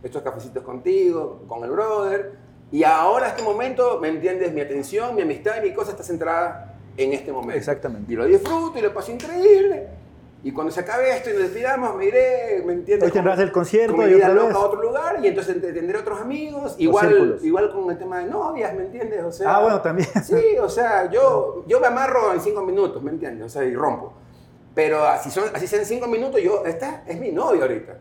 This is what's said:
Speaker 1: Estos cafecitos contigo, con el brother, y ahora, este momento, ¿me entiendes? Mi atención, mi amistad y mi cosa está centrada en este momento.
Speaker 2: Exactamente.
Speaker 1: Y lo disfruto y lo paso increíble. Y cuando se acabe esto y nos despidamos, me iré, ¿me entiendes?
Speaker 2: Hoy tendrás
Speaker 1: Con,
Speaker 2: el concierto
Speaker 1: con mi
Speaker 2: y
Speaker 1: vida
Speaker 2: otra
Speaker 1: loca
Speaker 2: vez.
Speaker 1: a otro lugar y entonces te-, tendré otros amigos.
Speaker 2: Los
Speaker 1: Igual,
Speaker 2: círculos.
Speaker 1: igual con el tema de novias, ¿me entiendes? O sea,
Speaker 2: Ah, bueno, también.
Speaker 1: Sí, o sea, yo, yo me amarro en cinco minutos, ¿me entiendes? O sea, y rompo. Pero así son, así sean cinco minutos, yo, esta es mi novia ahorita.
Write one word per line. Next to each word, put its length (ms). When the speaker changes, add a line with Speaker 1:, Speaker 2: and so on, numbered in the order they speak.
Speaker 1:
Estos 180
cafecitos 420
contigo, 840
con 160
el 80
brother, 640
y 120
ahora, 460
este 120
momento, 580
¿me 100
entiendes? 440
Mi 80
atención, 540
mi 60
amistad 320
y 60
mi 40
cosa 180
está 120
centrada 720
en 160
este 180
momento. 260
Speaker 2:
Exactamente. 540
Speaker 1:
Y 40
lo 100
disfruto 520
y 40
lo 120
paso 200
increíble. 760
Y 80
cuando 220
se 80
acabe 340
esto 140
y 40
nos 100
despidamos, 520
me 100
iré, 600
¿me 80
entiendes? 340
Speaker 2:
Hoy 60
tendrás 240
Speaker 1:
Con, 80
Speaker 2:
el 80
concierto 420
Speaker 1:
con 100
mi 60
Speaker 2:
y 40
Speaker 1:
vida 100
Speaker 2:
otra 100
Speaker 1:
loca 120
Speaker 2:
vez. 100
Speaker 1:
a 20
otro 220
lugar 420
y 60
entonces 320
te-, 100
tendré 260
otros 220
amigos. 440
Speaker 2:
Los 180
Speaker 1:
Igual, 260
Speaker 2:
círculos. 380
Speaker 1:
igual 260
con 180
el 80
tema 220
de 60
novias, 500
¿me 80
entiendes? 400
O 80
sea, 240
Speaker 2:
Ah, 60
bueno, 200
también. 280
Speaker 1:
Sí, 400
o 60
sea, 420
yo, 560
yo 140
me 80
amarro 460
en 80
cinco 200
minutos, 400
¿me 100
entiendes? 340
O 40
sea, 140
y 100
rompo. 380
Pero 300
así 260
son, 140
así 120
sean 180
cinco 220
minutos, 340
yo, 240
esta 420
es 140
mi 100
novia 300
ahorita. 400